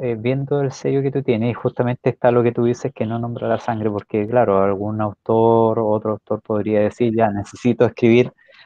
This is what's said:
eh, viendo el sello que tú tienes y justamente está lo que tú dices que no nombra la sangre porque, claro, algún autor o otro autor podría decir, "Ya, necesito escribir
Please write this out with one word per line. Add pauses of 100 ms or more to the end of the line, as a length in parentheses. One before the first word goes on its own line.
eh,
viendo
el
sello
que
tú
tienes
y
justamente
está
lo
que
tú
dices
que
no
nombra
la
sangre
porque,
claro,
algún
autor
o
otro
autor
podría
decir,
"Ya,
necesito
escribir (340)